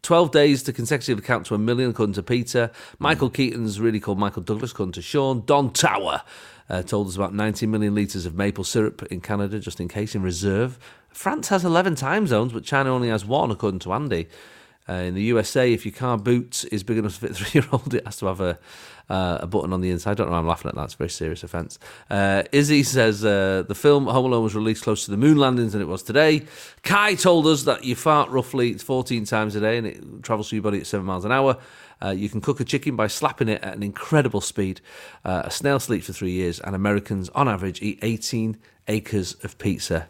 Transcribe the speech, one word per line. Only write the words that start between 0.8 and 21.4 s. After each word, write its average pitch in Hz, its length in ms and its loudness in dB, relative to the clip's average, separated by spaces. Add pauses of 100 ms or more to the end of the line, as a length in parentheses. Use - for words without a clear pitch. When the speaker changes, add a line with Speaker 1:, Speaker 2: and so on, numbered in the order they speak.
Speaker 1:
count 117 220 0
to 113 80 -2
a 104 40 2
million, 120 320 2
according 104 240 0
to 101 80 -4
Peter. 120 480 0 (280)
Michael 147 320 0
Speaker 2:
Mm. - 40 -20
Speaker 1:
Keaton's 110 460 -2
really 110 180 2
called 98 200 -2
Michael 98 240 -2
Douglas, 110 300 -4
according 95 200 -4
to 90 100 -10
Sean. 135 440 0
Don 143 260 4
Tower, - 500 0 (480)
uh, 92 120 -2
told 101 260 -2
us 90 80 -8
about 98 180 -2
nineteen 107 360 0
million 104 240 0
litres 101 300 -2
of 82 100 -6
maple 98 300 -2
syrup 110 460 0
in 90 100 -8
Canada, 101 380 -4
just 90 220 -12
in 87 80 -6
case, 104 260 -6
in 101 80 -2
reserve. 98 560 -2 (320)
France - 380 -4
has 185 160 2
eleven 170 320 2
time 170 300 0
zones, 120 260 2
but 113 120 -8
China 135 300 2
only 123 140 0
has 107 160 0
one, 131 260 0
according 95 300 -2
to 90 120 -6
Andy. 107 360 -2 (600)
Uh, 87 40 -6
in 90 220 -4
the 98 80 -2
U 117 180 2
S - 160 -4
A, 127 160 4
if - 120 0
your 101 80 -6
car 127 240 -2
boot 120 540 0
is 101 140 -4
big 113 140 -2
enough 104 160 -4
to - 60 -16
fit 120 120 -6
a - 20 -10
<laughs> 90 100 -8
three-year-old, 131 480 0
it 120 120 -2
has 107 140 -12
to 101 80 -4
have 92 140 -2
a, 87 160 -2 (540)
uh, 92 300 0
a 87 80 -8
button 92 240 0
on 92 80 -2
the 92 100 0
inside. 90 220 -2
I - 20 0
don't 101 140 -2
know 85 60 -2
why 85 40 0
I'm 82 80 0
laughing 82 220 -2
at - 80 -6
that. 73 80 -6
It's - 100 -12
a - 40 -20
very 82 120 -4
serious 82 320 -6